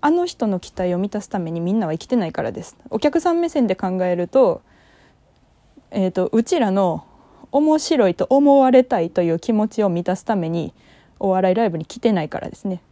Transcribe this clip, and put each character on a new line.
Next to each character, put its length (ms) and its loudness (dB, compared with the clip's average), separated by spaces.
あ 100 2
の 140 2
人 200 -6
の 140 -2
期 120 -20
待 220 -2
を 60 -2
満 120 -4
た 100 -6
す 80 -18
た 100 -6
め 100 -6
に 100 -6
み 120 -2
ん 80 0
な 80 -2
は 60 -4
生 60 -6
き 80 -18
て 80 -2
な 120 0
い 40 -8
か 120 -6
ら 80 -4
で 100 -10
す。 160 -18
お 100 -4
客 200 0
さ 120 0
ん 80 0
目 100 -2
線 160 0
で 100 0
考 300 -4
え 100 0
る 120 -4
と、 340 2
え 180 -2
ー 40 -2
と、 160 -2
う 160 0
ち 160 -2
ら 100 2
の 360 0
面 280 2
白 300 2
い 60 -4
と 140 -2
思 300 6
わ 100 4
れ 140 6
た 180 0
い 80 -2
と 140 0
い 80 0
う 80 -2
気 120 -6
持 160 0
ち 160 -2
を 60 2
満 140 -2
た 120 -2
す 100 -14
た 100 -2
め 140 -4
に、 240 -6
お 100 -2
笑 240 2
い 20 2
ラ 100 0
イ 40 0
ブ 80 -8
に 80 -8
来 140 -16
て 120 2
な 100 0
い 80 -6
か 100 -8
ら 100 -12
で 60 -18
す 100 -14
ね。 160 -6